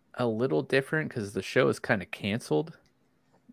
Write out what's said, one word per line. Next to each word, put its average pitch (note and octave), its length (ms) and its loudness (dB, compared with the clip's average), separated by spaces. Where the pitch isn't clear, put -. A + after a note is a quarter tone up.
a B2 120 0
little B2+ 360 2
different C#3+ 480 0
'cause G2+ 220 -6
the F#2+ 100 -4
show C3+ 260 4
is B2 100 0
kinda G2+ 280 0
canceled, D3+ 680 -2